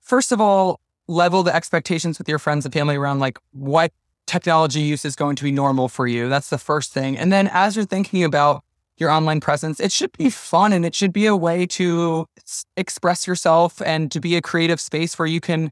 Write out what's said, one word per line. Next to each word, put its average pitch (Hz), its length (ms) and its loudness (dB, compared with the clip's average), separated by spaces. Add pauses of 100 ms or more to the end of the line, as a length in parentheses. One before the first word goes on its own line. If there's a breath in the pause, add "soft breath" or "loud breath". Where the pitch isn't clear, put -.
first - 320 0
of 214 80 0
all, 196 400 4 (260)
level 175 360 2
the 170 120 2
expectations 165 640 -2
with - 100 -10
your 151 100 -2
friends 147 260 0
and 131 100 -8
family 147 220 0
around, 139 240 -2
like, 135 180 -2 (140)
what 143 400 0 (340)
technology 160 540 2
use 147 260 -2
is 139 100 -8
going 143 200 -2
to 143 80 -8
be 143 60 0
normal 135 380 0
for 127 180 -4
you. 120 220 -2
That's 139 220 -2
the 147 80 -4
first - 340 -4
thing. 135 240 -2
And 180 160 0
then 196 200 4
as 196 220 2
you're 214 120 -2
thinking 190 360 -2
about 147 400 2 (360)
your 160 120 0
online 156 300 2
presence, 151 400 -2
it 190 100 0
should - 220 -4
be 302 160 0
fun 202 460 2
and 170 100 0
it 165 100 -4
should 196 200 0
be 208 100 0
a 214 100 4
way 175 300 0
to 170 600 -2 (200)
s-, - 200 -12 (100)
express - 500 -2
yourself 170 540 2
and 160 320 -2
to 160 80 -4
be 170 160 0
a 170 60 0
creative 165 380 0
space 160 380 -6
where 165 80 -2
you 160 140 -2
can 160 320 -2